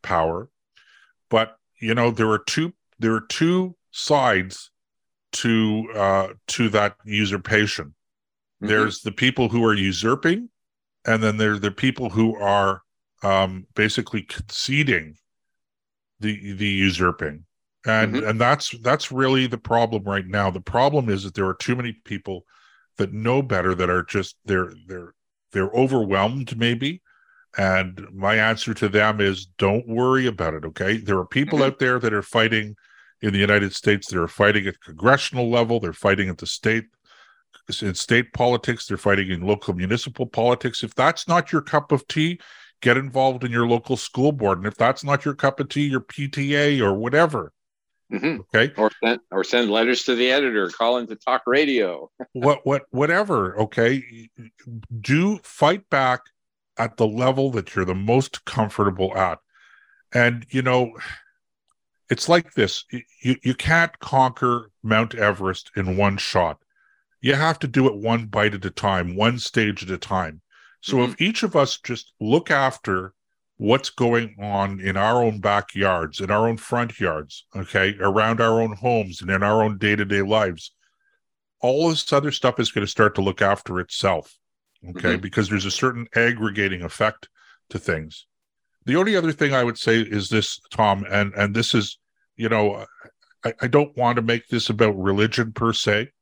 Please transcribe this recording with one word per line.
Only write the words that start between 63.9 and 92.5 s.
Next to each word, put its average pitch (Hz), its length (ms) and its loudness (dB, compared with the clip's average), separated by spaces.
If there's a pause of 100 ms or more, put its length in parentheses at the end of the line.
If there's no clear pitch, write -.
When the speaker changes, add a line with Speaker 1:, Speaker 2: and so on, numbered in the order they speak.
Speaker 1:
conquer 123 720 0 (140)
Mount 110 320 2
Everest 95 600 -2
in 92 220 -2
one 101 200 2
shot. 85 420 0 (640)
You 131 120 2
have 151 260 0
to 147 80 -4
do 131 200 4
it 107 80 0
one 113 320 -2
bite 107 260 0
at 98 120 -8
a 92 40 -6
time, 90 460 -2
one 117 240 0
stage 107 420 -2
at 92 80 -10
a 92 80 -6
time. 82 440 -6 (400)
So 127 160 -4
Speaker 2:
Mm-hmm. 123 160 2
Speaker 1:
if - 80 -8
each 214 200 -2
of 190 140 -2
us 139 240 2
just - 400 -12
look 135 320 2
after 107 640 -2 (440)
what's 113 320 2
going 117 480 0
on 98 440 -4
in 95 160 -2
our 110 260 4
own 107 160 0
backyards, 95 800 0
in 95 100 -4
our 107 160 2
own 113 120 0
front 120 420 -4
yards, 78 460 -4 (100)
okay, 95 460 0
around 107 400 2
our 113 200 4
own 110 140 -2
homes 110 460 -2
and 90 100 -4
in 95 100 2
our 107 220 4
own 107 140 0
day-to-day 104 440 0
lives, 98 520 -2 (880)
all 143 260 2
this 160 240 -2
other 143 200 2
stuff - 280 0
is 110 100 0
gonna 101 160 -2
start 104 300 4
to 101 60 0
look 95 200 -2
after 98 380 0
itself, 87 580 -4 (520)
okay, 87 240 -2
Speaker 2:
Mm-hmm. 90 80 -2
Speaker 1:
because 98 260 -2
there's 95 160 -2
a 98 80 -6
certain 120 340 -2 (100)
aggregating 104 680 0
effect - 480 -4 (400)
to 104 100 -8
things. 78 480 -6 (580)
The 131 120 0
only 202 180 2
other 165 160 0
thing 143 220 0
I 127 100 4
would 120 140 -2
say 113 240 2
is 104 260 -2
this, - 320 -2 (100)
Tom, 98 400 2
and, 101 260 0
and 104 200 0
this 113 180 0
is, 104 240 0 (380)
you 113 140 -4
know, 104 360 0 (600)